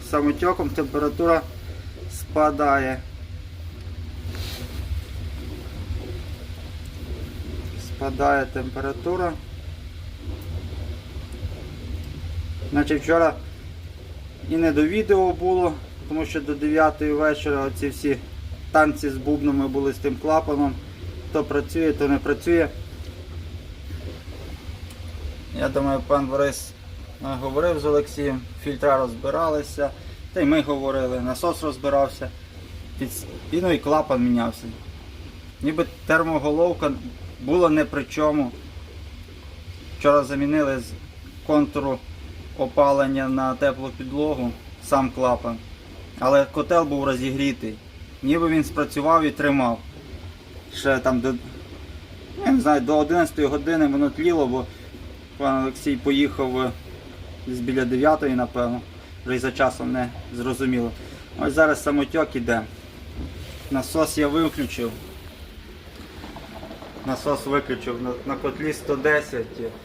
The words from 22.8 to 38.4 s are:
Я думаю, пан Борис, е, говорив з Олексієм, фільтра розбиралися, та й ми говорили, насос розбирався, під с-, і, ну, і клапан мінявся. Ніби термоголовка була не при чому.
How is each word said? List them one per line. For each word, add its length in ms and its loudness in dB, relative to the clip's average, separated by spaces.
Я 100 0
думаю, 380 2
пан 200 4
Борис, 460 0
е, 40 -6
говорив 400 2
з 40 -6
Олексієм, 560 2
фільтра 340 4
розбиралися, 960 0
та 80 -2
й 40 4
ми 160 6
говорили, 600 0
насос 420 -2
розбирався, 680 2
під 140 -4
с-, 140 -8
і, 100 2
ну, 120 4
і 60 4
клапан 460 4
мінявся. 400 2
Ніби 240 2
термоголовка 840 4
була 280 6
не 160 6
при 200 -2
чому. 480 2